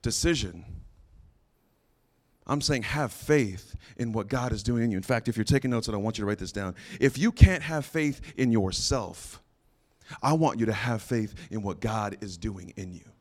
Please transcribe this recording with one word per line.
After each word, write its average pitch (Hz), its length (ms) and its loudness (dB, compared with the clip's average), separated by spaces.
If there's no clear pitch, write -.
decision. 110 600 -2
I'm 143 160 -2
saying 135 220 0
have 135 300 -2
faith 113 640 0
in 117 140 -4
what 107 160 -2
God 123 240 -2
is 104 120 -4
doing 120 200 2
in 117 80 2
you. 95 60 0
In 95 60 -2
fact, 120 260 0
if 113 80 -2
you're 110 80 0
taking 131 260 2
notes, 117 160 -2
and 107 80 -2
I 101 40 -2
want 110 180 -2
you 107 60 -4
to - 20 -2
write 104 140 0
this 90 120 -8
down, 95 240 -6
if 135 180 4
you 202 140 2
can't 185 320 8
have 151 220 -4
faith 151 340 -2
in 127 160 2
yourself, - 920 -2
I 135 120 4
want 160 260 2
you 113 60 4
to 110 80 2
have 110 280 -2
faith 110 340 -2
in 107 100 -4
what 98 180 -6
God 110 420 -2
is 95 160 -10
doing 92 380 -8
in 92 180 -10
you. 85 120 -18